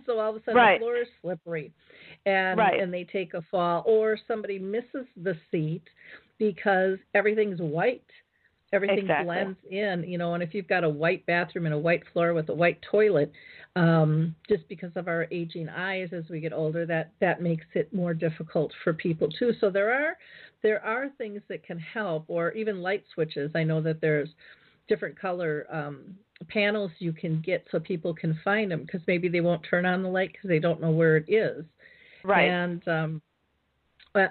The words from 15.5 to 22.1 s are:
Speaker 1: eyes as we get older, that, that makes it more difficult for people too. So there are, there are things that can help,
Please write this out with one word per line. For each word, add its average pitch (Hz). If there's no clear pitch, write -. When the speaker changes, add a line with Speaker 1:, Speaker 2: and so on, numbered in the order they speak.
Speaker 1:
eyes 185
as 170
we 165
get 156
older, 160
that, 160
that 175
makes 170
it 170
more 175
difficult 160
for 170
people 160
too. 240
So 214
there 196
are, 302
there 214
are 247
things 208
that 165
can 170
help, 165